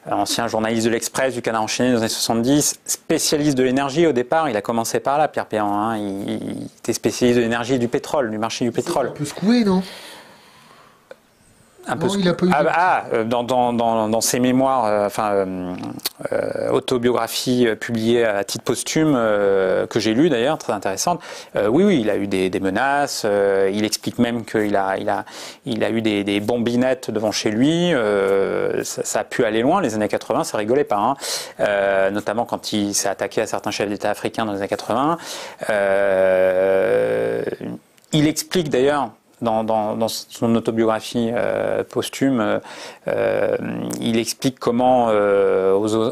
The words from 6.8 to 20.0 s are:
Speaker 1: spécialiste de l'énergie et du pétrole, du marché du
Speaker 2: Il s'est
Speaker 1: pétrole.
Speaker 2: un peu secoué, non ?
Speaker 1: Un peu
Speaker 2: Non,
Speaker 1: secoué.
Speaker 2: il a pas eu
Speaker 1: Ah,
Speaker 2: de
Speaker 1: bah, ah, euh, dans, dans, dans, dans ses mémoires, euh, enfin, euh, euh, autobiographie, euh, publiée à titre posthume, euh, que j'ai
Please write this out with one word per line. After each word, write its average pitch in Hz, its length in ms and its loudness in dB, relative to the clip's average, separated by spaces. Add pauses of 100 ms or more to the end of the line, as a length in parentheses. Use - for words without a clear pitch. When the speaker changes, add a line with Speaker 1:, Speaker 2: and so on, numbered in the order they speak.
Speaker 1:
spécialiste 120 460 2
de 120 40 4
l'énergie 117 320 0
et 127 40 2
du 120 80 0
pétrole, 135 420 -2
du 107 80 -6
marché 113 280 -4
du 120 60 0
Speaker 2:
Il - 40 -4
s'est 127 60 -2
Speaker 1:
pétrole. 127 260 -2
Speaker 2:
un - 40 -6
peu - 120 -8
secoué, 233 400 2
non ? 190 180 2 (2000)
Speaker 1:
Un - 100 -4
peu 165 80 -2
Speaker 2:
Non, 185 40 2
Speaker 1:
secoué. 202 120 -2
Speaker 2:
il 180 80 2
a 170 60 2
pas 180 100 0
eu 180 80 4
Speaker 1:
Ah, 143 60 2
Speaker 2:
de 147 60 2
Speaker 1:
bah, 156 100 2
ah, 165 360 2
euh, 117 120 0
dans, 120 200 0
dans, 120 300 2
dans, 113 340 2
dans 110 140 2
ses 127 180 0
mémoires, 127 460 2
euh, 104 220 2
enfin, 104 240 -2
euh, 92 420 -2 (580)
euh, - 380 -2
autobiographie, 123 960 0
euh, 110 80 4
publiée 117 500 0
à 101 200 2
titre - 200 -8
posthume, 151 520 0
euh, 98 720 2
que - 120 0
j'ai 110 140 2